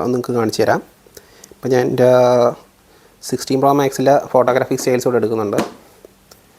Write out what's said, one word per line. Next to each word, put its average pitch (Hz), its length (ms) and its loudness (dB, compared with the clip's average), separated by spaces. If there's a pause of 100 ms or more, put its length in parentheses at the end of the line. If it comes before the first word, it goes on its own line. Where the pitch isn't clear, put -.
(180)
നിങ്ങൾക്ക് 123 240 -6
കാണിച്ചു 110 240 -2
തരാം. 123 160 0 (720)
ഇപ്പം - 200 -10
ഞാൻ 123 160 2
എൻ്റെ 127 200 2 (1200)
സിക്സ്റ്റീൻ 131 300 -4
പ്രോ 139 80 4 (100)
മാക്സിലെ 135 340 0 (180)
ഫോട്ടോഗ്രാഫിക് 127 500 0
സ്റ്റൈൽസ് 127 260 -2
കൂടെ 123 140 0
എടുക്കുന്നുണ്ട്. 110 380 -4 (1000)